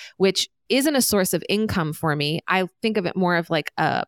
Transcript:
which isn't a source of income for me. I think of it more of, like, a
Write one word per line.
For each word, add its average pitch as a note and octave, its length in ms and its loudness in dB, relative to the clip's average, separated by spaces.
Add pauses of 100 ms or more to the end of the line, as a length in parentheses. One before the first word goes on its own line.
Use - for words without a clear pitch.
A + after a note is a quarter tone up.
(180)
which F#3+ 320 2 (180)
isn't C4+ 300 2
a B3+ 40 4
source G3 320 2
of E3+ 140 -2
income G3 460 -2
for D#3+ 200 -2
me. D3 360 -2
I F#3 180 0 (140)
think A3 160 -2
of F#3+ 80 0
it - 100 -6
more F3 220 2
of, E3+ 120 -2
like, D#3+ 280 -2
a - 300 0